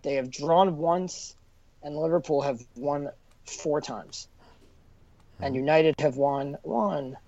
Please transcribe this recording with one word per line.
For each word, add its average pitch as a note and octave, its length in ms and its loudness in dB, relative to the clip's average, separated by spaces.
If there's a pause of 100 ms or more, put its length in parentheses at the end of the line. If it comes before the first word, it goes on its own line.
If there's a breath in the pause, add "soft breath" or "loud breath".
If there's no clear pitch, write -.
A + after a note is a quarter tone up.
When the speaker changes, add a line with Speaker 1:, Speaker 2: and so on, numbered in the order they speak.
Speaker 1:
they C#3+ 120 -2
have C3 160 -2
drawn E3 480 4
once, F3 580 -2 (460)
and D3 140 -10
Liverpool D#3+ 440 2
have C#3 200 -2 (140)
won C#3+ 360 -4 (340)
four D3 360 -2
times. - 480 -12 (1120 soft breath)
And C#3 140 -4
Speaker 2:
Hmm. C3 60 -2
Speaker 1:
United D#3 400 6
have C#3+ 160 2
won C#3 460 0
one D#3+ 540 -2 (120)